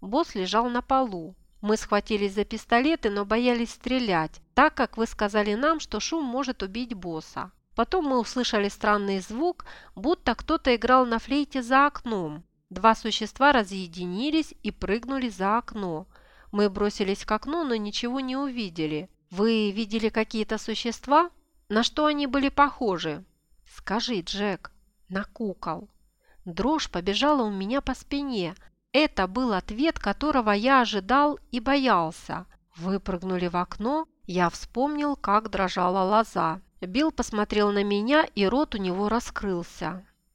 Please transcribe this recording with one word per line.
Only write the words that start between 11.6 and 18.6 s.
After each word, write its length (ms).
за 260
окном. 560
Два 240
существа 580
разъединились 1040
и 80
прыгнули 580
за 280
окно. 500
Мы 180
бросились 560
к 60
окну, 320
но 120
ничего 440
не 160
увидели. 760